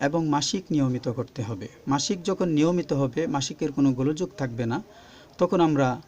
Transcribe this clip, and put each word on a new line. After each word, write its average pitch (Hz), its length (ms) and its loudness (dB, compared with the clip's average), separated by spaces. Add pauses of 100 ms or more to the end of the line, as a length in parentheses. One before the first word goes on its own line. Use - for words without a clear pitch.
এবং 156 260 0
মাসিক 147 440 -2
নিয়মিত 131 360 0
করতে 120 360 -6
হবে। 107 240 -8 (200)
মাসিক 277 360 0
যখন 185 260 0
নিয়মিত 165 440 2
হবে, 139 340 0
মাসিকের 147 440 -4
কোনো 139 220 4
গোলযোগ 151 440 -2
থাকবে 120 280 -4
না, 127 180 -2 (540)
তখন 180 240 2
আমরা, 139 460 4